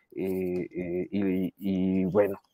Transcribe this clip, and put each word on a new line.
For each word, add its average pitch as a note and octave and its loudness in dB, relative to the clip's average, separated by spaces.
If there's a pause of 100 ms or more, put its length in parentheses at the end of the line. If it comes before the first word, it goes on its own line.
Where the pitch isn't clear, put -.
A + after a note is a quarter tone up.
(160)
eh, F#2 -2
eh, F2+ -4
y, F#2+ 0
y F#2+ 2
bueno, G2 2 (140)